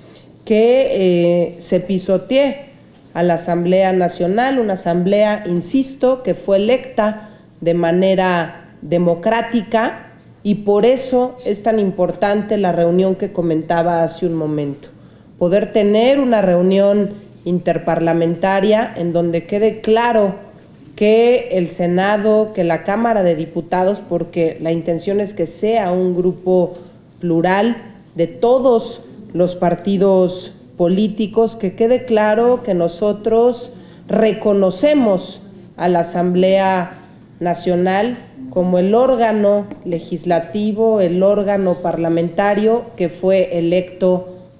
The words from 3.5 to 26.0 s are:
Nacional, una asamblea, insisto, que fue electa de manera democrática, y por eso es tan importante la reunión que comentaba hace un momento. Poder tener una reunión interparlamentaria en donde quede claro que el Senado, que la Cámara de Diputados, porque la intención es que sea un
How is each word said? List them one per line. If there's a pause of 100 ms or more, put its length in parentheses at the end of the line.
Nacional,
una
asamblea,
insisto,
que
fue
electa (300)
de
manera (120)
democrática, (300)
y
por
eso
es
tan
importante
la
reunión
que
comentaba
hace
un
momento. (500)
Poder
tener
una
reunión (340)
interparlamentaria
en
donde
quede
claro (600)
que
el
Senado,
que
la
Cámara
de
Diputados,
porque
la
intención
es
que
sea
un